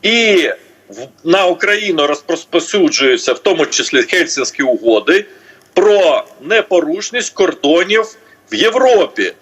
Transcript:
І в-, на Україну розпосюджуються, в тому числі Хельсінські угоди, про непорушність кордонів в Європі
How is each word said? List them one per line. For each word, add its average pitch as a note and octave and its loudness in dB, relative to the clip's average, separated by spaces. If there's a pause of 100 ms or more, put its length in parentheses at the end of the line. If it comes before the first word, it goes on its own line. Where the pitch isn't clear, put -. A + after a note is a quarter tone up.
І G#3 2 (420)
в-, B2 -12
на F#3+ 2
Україну F#3 0 (200)
розпосюджуються, D#3 0
в - -6
тому E3 0
числі - -2
Хельсінські C#3+ -4
угоди, B2 0 (480)
про F#3+ 2 (180)
непорушність F#3+ -2
кордонів F#3 0 (460)
в A2 -8
Європі A3 0